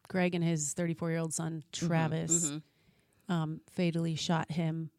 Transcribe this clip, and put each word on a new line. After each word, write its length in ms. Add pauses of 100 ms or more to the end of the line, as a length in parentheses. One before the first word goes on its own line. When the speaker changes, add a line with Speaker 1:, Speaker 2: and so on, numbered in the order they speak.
Speaker 1:
Greg 280
and 80
his 300
thirty-four-year-old 600
son, 380
Speaker 2:
Mm-hmm, 160
Speaker 1:
Travis, 640
Speaker 2:
mm-hmm. 840
Speaker 1:
um, 280 (100)
fatally 440
shot 360
him 480